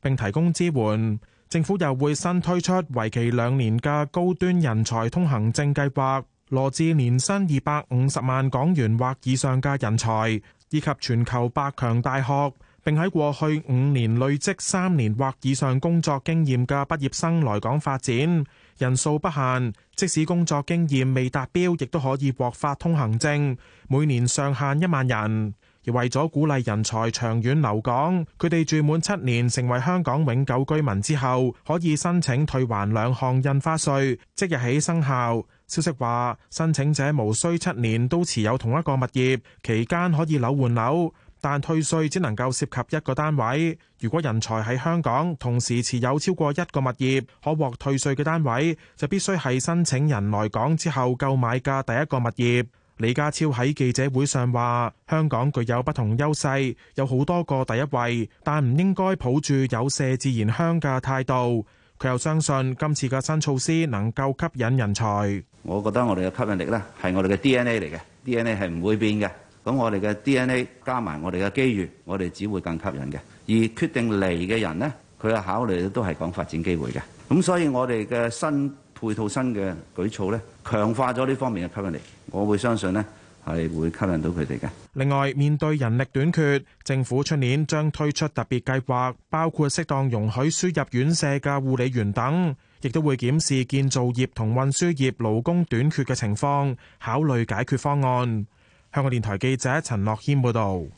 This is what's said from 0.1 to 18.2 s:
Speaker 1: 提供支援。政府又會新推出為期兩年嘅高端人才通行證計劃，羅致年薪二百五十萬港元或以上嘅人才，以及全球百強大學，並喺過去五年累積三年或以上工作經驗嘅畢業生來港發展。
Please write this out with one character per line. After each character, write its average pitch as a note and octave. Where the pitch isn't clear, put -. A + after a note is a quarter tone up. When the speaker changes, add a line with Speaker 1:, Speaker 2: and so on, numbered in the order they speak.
Speaker 1:
提 G#2
供 E3
支 F3
援。 A2
政 E3
府 G3
又 D3
會 D3
新 F3+
推 F3
出 F#3
為 A2+
期 A#2
兩 A#2+
年 A2+
嘅 D3
高 F3+
端 F3+
人 A2+
才 A2+
通 F3
行 A2+
證 C#3+
計 C#3+
劃， C3+
羅 C3+
致 D#3+
年 B2+
薪 G3
二 E3+
百 D3
五 B2+
十 C#3
萬 C3
港 C3+
元 A2+
或 B2+
以 B2+
上 B2+
嘅 C#3
人 A2
才， A2
以 D3+
及 D3
全 A#2
球 A#2+
百 C#3
強 A#2+
大 C3+
學， C#3
並 D3+
喺 E3+
過 D3+
去 D#3
五 C3+
年 B2
累 C3
積 F#3+
三 F#3
年 A2+
或 C3+
以 C3+
上 C3
工 E3+
作 D3
經 D#3+
驗 B2
嘅 C#3
畢 E3
業 C#3
生 E3
來 G#2
港 B2+
發 C#3
展。 D3